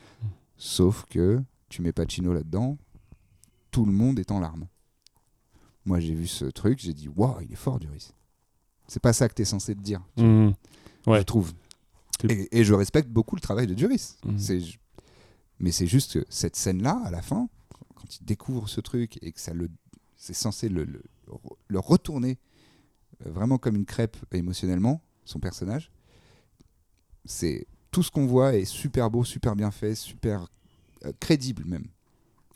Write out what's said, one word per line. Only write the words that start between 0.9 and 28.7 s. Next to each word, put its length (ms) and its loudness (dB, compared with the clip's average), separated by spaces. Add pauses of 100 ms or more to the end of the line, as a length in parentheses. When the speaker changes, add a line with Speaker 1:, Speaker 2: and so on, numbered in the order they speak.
Speaker 2:
que 340 2 (260)
tu 140 -10
mets 100 0
Pacino 400 -2
là-dedans, 460 -2 (920)
tout 140 2
le 80 4
monde 260 4
est 120 -4
en 100 0
larmes. 260 -6 (1160)
Moi, 160 2
j'ai 140 -2
vu 120 -4
ce 180 -8
truc, 340 0
j'ai 160 -6
dit, « 220 -12
Waouh, 260 2
il 100 -12
est 40 -12
fort, 240 -4
Duris. » 320 -12 (720)
C'est 140 -10
pas 140 6
ça 140 4
que 60 -6
t'es 120 -2
censé 280 -4
te 60 -8
dire, 220 -6 (140)
tu 60 4
Speaker 1:
Mhm. 320 8 (520)
Ouais. 140 8
Speaker 2:
je 40 2
trouve. 280 2 (680)
Speaker 1:
C'est 100 2
Speaker 2:
Et, 300 2
et 40 8
je 100 8
respecte 340 4
beaucoup 280 2
le 40 -8
travail 260 0
de 80 -2
Duris. 500 0
Speaker 1:
Mhm. 140 -2
Speaker 2:
C'est 220 -2
ju-, 180 -10 (840)
mais 120 2
c'est 140 0
juste 340 2
que 80 -4
cette 280 -6
scène-là, 500 0
à 40 -6
la 120 -6
fin, 260 -2 (460)
quand 260 -20
il 40 -20
découvre 440 -4
ce 140 -6
truc 400 -6
et 100 -10
que 80 -18
ça 140 -10
le, 160 -6 (460)
c'est 180 -16
censé 340 -4
le, 160 -2
le, 180 -12 (680)
le 100 -2
retourner, 600 0 (880)
euh, 40 -10
vraiment 260 0
comme 200 0
une 100 -2
crêpe 320 -4 (140)
émotionnellement, 680 0 (240)
son 160 -12
personnage, 500 -6 (1300)
c'est, 420 -4 (260)
tout 100 2
ce 80 -2
qu'on 160 0
voit 300 4
est 100 2
super 440 -2